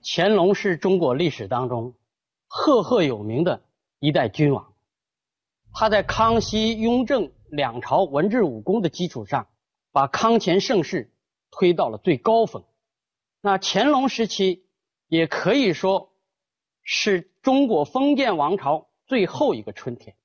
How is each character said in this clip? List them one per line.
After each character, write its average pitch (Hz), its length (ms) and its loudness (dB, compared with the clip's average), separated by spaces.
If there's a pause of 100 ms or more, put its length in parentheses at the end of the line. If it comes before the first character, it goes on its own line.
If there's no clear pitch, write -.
乾 202 280 0
隆 190 180 4
是 185 220 -2
中 190 220 0
国 135 180 0
历 160 140 0
史 107 180 -12
当 123 200 -4
中 120 240 -6 (540)
赫 247 380 0
赫 214 180 2
有 117 220 -2
名 110 180 -2
的 170 220 -2 (340)
一 147 140 0
代 139 160 2
君 147 240 0
王， - 200 -6 (1000)
他 220 160 0
在 202 160 2
康 226 360 2
熙、 220 380 -2
雍 233 280 0
正 208 260 -2 (160)
两 127 320 -4
朝 156 240 0
文 151 260 0
治 233 140 2
武 120 160 -4
功 196 220 -2
的 165 60 -2
基 175 200 -4
础 107 180 -10
上， 127 220 -4 (420)
把 139 160 2
康 233 320 2
乾 190 220 2
盛 190 240 0
世 135 260 -8 (400)
推 175 240 2
到 156 140 0
了 110 100 -8
最 170 180 0
高 226 300 2
峰。 - 180 -14 (760)
那 196 200 0
乾 202 280 0
隆 269 200 2
时 226 200 -2
期 185 360 -2 (440)
也 165 180 2
可 - 280 -2
以 254 180 2
说 190 400 -2 (720)
是 - 480 -2 (100)
中 269 240 4
国 175 180 2
封 277 300 0
建 240 220 0
王 156 200 0
朝 151 320 -4 (180)
最 226 200 0
后 202 280 0
一 110 80 -8
个 107 100 -12
春 120 240 -10
天。 - 180 -20 (100)